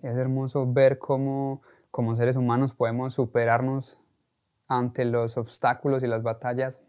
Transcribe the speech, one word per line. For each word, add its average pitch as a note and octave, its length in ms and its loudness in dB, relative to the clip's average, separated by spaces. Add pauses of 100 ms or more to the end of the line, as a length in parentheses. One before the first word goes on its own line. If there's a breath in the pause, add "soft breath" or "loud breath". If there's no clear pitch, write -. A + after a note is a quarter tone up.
Es A#2+ 140 -6
hermoso C3 560 -2
ver C3+ 260 6
cómo C3+ 640 -2 (300 soft breath)
como A#2 240 0
seres A#2+ 200 2
humanos B2 380 2
podemos B2 420 -2
superarnos B2 840 0 (720)
ante B2 320 0
los A#2 320 0
obstáculos B2+ 680 -2
y B2+ 40 0
las A2+ 140 -2
batallas B2 680 -4